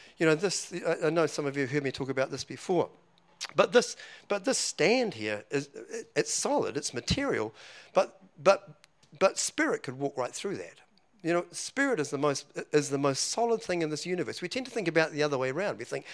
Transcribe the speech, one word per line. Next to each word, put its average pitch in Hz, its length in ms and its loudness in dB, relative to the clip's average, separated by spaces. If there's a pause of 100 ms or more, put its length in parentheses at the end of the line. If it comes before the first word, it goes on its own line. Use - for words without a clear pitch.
(180)
you 165 80 2
know, 156 100 8
this, 175 380 -2 (140)
I, 170 200 2
I - 20 6
know 165 160 4
some 147 200 -2
of 135 120 -4
you 139 60 2
have 123 80 -2
heard 147 120 0
me 135 80 -2
talk 135 180 -6
about 131 220 0
this 135 140 -8
before. 139 440 0 (640)
But - 160 6
this, 240 240 4 (320)
but 202 160 -2
this 262 140 2
stand 208 560 2
here 107 360 -4
is, 143 240 -2
it, 160 400 -12
it's - 200 0
solid, 214 420 0
it's - 180 -6
material, 120 600 -2 (400)
but, - 260 0 (240)
but, 190 260 4 (480)
but 196 220 4
spirit 285 420 0
could 127 160 -10
walk 139 200 -4
right 123 160 -2
through 196 240 -6
that. 85 160 -10 (500)
You 170 100 0
know, 175 180 0
spirit 254 500 0
is 139 80 -2
the 143 80 -4
most, 143 300 0 (260)
is 147 160 4
the 139 80 -2
most 139 340 0
solid 233 300 2
thing 175 200 -2
in 156 80 0
this 151 160 -6
universe. 175 360 -4
We 180 80 -6
tend 254 160 -6
to 262 60 -16
think 190 180 -2
about 160 200 4
it 160 40 -14
the 147 100 0
other 147 140 2
way 131 140 0
around. 156 260 -4
We 113 80 -10
think 139 280 -8